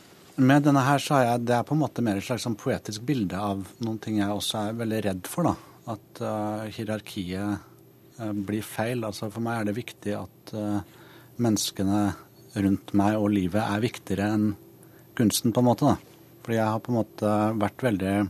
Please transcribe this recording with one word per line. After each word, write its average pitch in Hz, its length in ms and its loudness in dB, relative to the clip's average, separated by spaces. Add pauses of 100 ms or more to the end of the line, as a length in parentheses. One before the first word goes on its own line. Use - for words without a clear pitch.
(380)
Med 139 280 6
denne 139 160 6
her 135 200 2
så 151 160 2
har 127 80 6
jeg, 120 200 2
det 120 120 2
er 117 80 0
på - 100 -4
en 156 60 4
måte 123 200 -2
mer 104 160 0
et 98 80 -6
slags 117 200 -4
sånn 117 120 -2
poetisk 107 480 -4
bilde 107 320 0
av 101 220 -2 (220)
noen 113 200 -4
ting 110 160 -2
jeg 101 160 2
også 104 280 -4
er 110 180 -4
veldig 110 260 -2
redd 92 240 -4
for, 170 200 0
da. - 80 0 (360)
At, - 280 -14
eh, 110 420 -4 (100)
hierarkiet, 101 960 -4 (500)
eh, 107 160 -6
blir 104 320 -2
feil. 117 400 -4
Altså, 107 240 -6
for 117 160 -6
meg 117 160 -2
er 104 80 -2
det 104 80 -2
viktig - 400 -8
at, - 360 -14
eh, 104 260 -2 (600)
menneskene 104 580 0 (560)
rundt 98 380 0
meg 101 240 4
og 104 160 2
livet 95 280 2
er 104 200 0
viktigere 101 520 -2
enn 107 140 4 (680)
kunsten, 110 400 2
på 127 80 2
en 123 80 6
måte, 117 160 4
da. 104 120 4 (440)
Fordi 113 160 -2
jeg 110 140 2
har 110 100 -2
på - 80 -8
en 120 80 2
måte 104 360 0 (280)
vært 104 240 -2
veldig 98 280 2 (160)